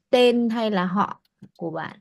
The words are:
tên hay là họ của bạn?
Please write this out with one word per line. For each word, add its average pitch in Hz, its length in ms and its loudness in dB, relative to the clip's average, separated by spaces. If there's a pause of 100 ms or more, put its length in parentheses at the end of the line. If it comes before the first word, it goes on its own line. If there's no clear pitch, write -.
tên 240 400 4
hay 220 220 -2
là 185 140 0
họ 185 360 -4 (360)
của 165 140 -10
bạn? 160 300 -12